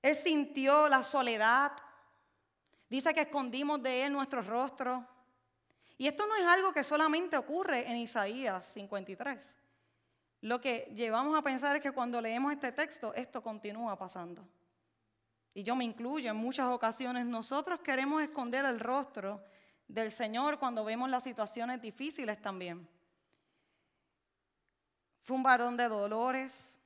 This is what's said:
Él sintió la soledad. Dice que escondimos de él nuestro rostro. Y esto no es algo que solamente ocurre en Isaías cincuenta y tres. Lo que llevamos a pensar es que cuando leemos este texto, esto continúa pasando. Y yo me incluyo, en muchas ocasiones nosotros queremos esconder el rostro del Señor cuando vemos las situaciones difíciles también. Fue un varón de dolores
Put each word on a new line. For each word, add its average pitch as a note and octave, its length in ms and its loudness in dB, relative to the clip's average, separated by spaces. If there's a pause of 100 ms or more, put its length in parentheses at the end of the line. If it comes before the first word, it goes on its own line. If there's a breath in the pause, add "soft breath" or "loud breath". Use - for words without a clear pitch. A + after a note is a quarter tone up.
Él D4 140 6
sintió D4 720 4
la C4+ 140 6
soledad. B3 680 4 (1160 soft breath)
Dice C4+ 240 2
que D#4 80 2
escondimos C#4+ 600 0
de B3+ 240 0
él C#4+ 80 0
nuestro C4+ 280 -2
rostro. B3 680 -2 (920 soft breath)
Y C4 100 0
esto D4 200 0
no G#4+ 80 0
es F#4 100 4
algo F#4 280 6
que C#4+ 100 2
solamente D#4 540 2
ocurre C#4+ 520 0
en F#3 80 -2
Isaías G#3+ 680 -2
cincuenta G3 460 -8
y F#3 40 -10
tres. B3 420 -10 (840)
Lo A#3+ 180 -2
que B3 360 -4
llevamos A#3+ 420 0
a D4+ 40 4
pensar C#4 340 0
es D4+ 60 0
que C#4 100 -2
cuando A#3+ 300 -2
leemos A#3+ 320 0
este C#4 180 -4
texto, D4 420 -4
esto B3 300 -8
continúa G#3+ 540 -6
pasando. F3+ 480 -12 (1080)
Y G3 100 -10
yo A#3 120 0
me B3+ 80 0
incluyo, A#3+ 480 -4
en G#3+ 60 -2
muchas B3+ 300 0
ocasiones B3 580 0
nosotros C#4+ 560 -4
queremos C#4 400 0
esconder C#4 420 -2
el B3 160 0
rostro A3+ 640 -4 (420 soft breath)
del A3 260 -4
Señor B3 480 0
cuando A#3+ 260 -2
vemos A#3 240 -2
las B3 140 0
situaciones A#3 580 -6
difíciles A#3 600 -6
también. F3+ 460 -8 (2250)
Fue B3+ 140 -4
un C4 80 0
varón A#3+ 320 6
de A#3+ 140 2
dolores A#3 960 -2